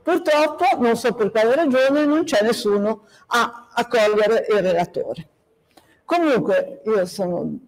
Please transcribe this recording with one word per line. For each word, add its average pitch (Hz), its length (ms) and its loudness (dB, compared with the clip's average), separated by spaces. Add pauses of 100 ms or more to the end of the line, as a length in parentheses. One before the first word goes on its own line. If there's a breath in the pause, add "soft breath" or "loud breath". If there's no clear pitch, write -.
purtroppo, 311 600 0 (140)
non 233 180 2
so 233 180 -2
per 226 160 -2
quale 226 240 2
ragione, 277 500 2
non 302 200 0
c'è 208 180 0
nessuno 208 640 -2 (220 soft breath)
a 233 440 -2
accogliere 214 800 2
il 208 120 2
relatore. 175 680 -4 (760 soft breath)
Comunque 214 800 0
io 208 220 0
sono 175 600 -6